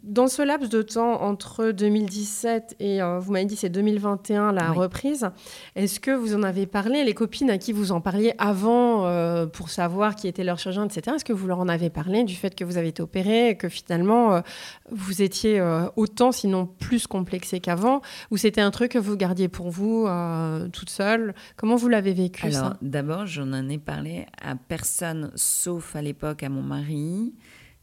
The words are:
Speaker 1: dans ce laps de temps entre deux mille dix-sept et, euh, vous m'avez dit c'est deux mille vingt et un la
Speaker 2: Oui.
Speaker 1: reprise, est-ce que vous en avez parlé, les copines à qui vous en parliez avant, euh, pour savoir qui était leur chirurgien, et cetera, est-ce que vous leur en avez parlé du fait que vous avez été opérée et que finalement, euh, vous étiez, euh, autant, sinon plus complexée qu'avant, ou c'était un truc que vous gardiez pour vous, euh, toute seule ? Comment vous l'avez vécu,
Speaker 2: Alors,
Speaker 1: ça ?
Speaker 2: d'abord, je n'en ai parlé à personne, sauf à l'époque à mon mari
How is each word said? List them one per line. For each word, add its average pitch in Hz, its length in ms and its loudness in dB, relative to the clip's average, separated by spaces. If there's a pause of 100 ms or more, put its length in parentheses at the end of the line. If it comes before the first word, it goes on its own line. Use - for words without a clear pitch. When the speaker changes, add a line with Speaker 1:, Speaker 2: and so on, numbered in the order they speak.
Speaker 1:
dans 208 240 2
ce 262 160 0
laps 285 260 0
de 220 140 2
temps 226 400 0
entre 208 480 -2
deux 208 160 0
mille 214 180 4
dix-sept 208 720 -4
et, 196 220 0
euh, 175 160 0
vous 185 140 -4
m'avez 190 140 2
dit 208 100 -2
c'est 202 140 -2
deux 180 120 0
mille 214 160 4
vingt 202 320 -2
et 208 60 2
un 208 160 4
la 175 180 2
Speaker 2:
Oui. 165 80 2
Speaker 1:
reprise, 196 540 0 (440)
est-ce 196 240 0
que 269 120 0
vous 233 240 0
en 208 80 2
avez 190 240 0
parlé, 214 360 0
les 220 120 2
copines 233 340 0
à 202 80 4
qui 214 160 -4
vous 208 180 0
en 175 80 2
parliez 208 380 2
avant, 214 720 4
euh, 170 400 2
pour 165 240 -10
savoir 190 440 0
qui 208 120 -6
était 180 160 -4
leur 175 160 0
chirurgien, 196 260 -2
et 202 60 -4
cetera, 226 240 -4
est-ce 294 100 -4
que 240 80 0
vous 190 140 -2
leur 180 120 0
en 180 80 2
avez 170 220 2
parlé 185 360 2
du 180 100 -4
fait 185 180 -4
que - 100 -8
vous 175 140 -2
avez 165 120 0
été 160 120 -6
opérée 208 480 2
et 190 80 0
que 180 120 -4
finalement, 196 680 4
euh, 170 60 4 (500)
vous 196 320 -2
étiez, 202 360 2
euh, 170 360 2
autant, 220 360 4
sinon 190 360 0
plus - 400 -2
complexée 185 520 -4
qu'avant, 208 440 2 (260)
ou 214 80 0
c'était 214 240 4
un 202 80 6
truc 240 220 0
que 254 80 2
vous 202 180 -2
gardiez 185 300 2
pour 175 240 -6
vous, 220 340 0
euh, 170 600 -2
toute 175 240 -12
seule ? 208 420 0 (220)
Comment 220 200 2
vous 240 140 4
l'avez 196 240 4
vécu, 180 320 -2
Speaker 2:
Alors, 151 100 0
Speaker 1:
ça ? 135 280 0
Speaker 2:
d'abord, 147 420 -4
je 151 160 -8
n'en 135 260 -4
ai 147 120 -4
parlé 151 480 -8 (120)
à 135 160 -8
personne, 160 760 -6
sauf - 640 -4
à 151 80 -6
l'époque 151 400 -6
à 139 60 -6
mon 135 120 -4
mari 147 720 -4 (500)